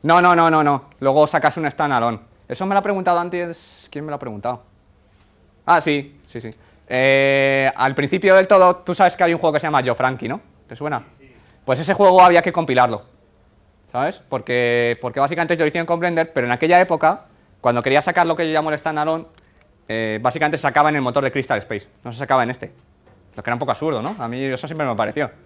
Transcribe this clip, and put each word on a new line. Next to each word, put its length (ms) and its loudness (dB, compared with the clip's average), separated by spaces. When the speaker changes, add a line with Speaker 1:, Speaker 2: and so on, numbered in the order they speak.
Speaker 1:
No, 220 4
no, 120 6
no, 140 4
no, 140 2
no. 220 -2
Luego 280 4
sacas 300 0
un 120 -4
standalone. 640 -2
Eso 180 -8
me 80 -4
lo 60 2
ha 40 -6
preguntado 340 -2
antes. 720 -10
¿Quién 140 -12
me 60 -12
lo 60 -8
ha 40 -10
preguntado? 420 -10
Ah, 140 4
sí, 480 -4
sí, 140 -14
sí. 80 -14
Eh, 880 2
al 220 -2
principio 400 2
del 100 6
todo, 320 6
tú 160 -8
sabes 220 2
que 80 0
hay 100 2
un 60 -4
juego 140 0
que 80 0
se 60 -6
llama 120 2
Yo 160 -2
Frankie, 320 -4
¿no? 140 -8
¿Te 80 -18
suena? 260 -8
Speaker 2:
Sí, 100 -20
sí. 60 -20
Speaker 1:
Pues 160 -2
ese 140 -2
juego 280 6
había 200 8
que 100 -4
compilarlo, 520 0
¿sabes? 380 -6
Porque, 760 -2
porque 200 -6
básicamente 320 -2
ellos 100 -2
lo 40 0
hicieron 180 -4
con 140 -4
Blender, 340 -2
pero 120 -2
en 60 0
aquella 300 4
época, 460 0
cuando 200 0
quería 200 2
sacar 260 0
lo 80 -2
que 100 -4
yo 60 -4
llamo 180 -2
el 80 -4
standalone, 500 -6
eh, 340 -4
básicamente 360 -2
se 60 -8
sacaba 260 2
en 80 -2
el 40 -2
motor 220 -2
de 80 -2
Crystal 280 -4
Space, 280 -10
no 80 -14
se 80 -14
sacaba 240 0
en 60 -4
este. 240 -12
Lo 80 -16
que 60 -8
era 60 -2
un 40 -8
poco 120 -4
absurdo, 300 -4
¿no? 180 -8
A 80 -8
mí 160 -8
eso 240 -6
siempre 180 -6
me 80 -4
pareció. 380 -4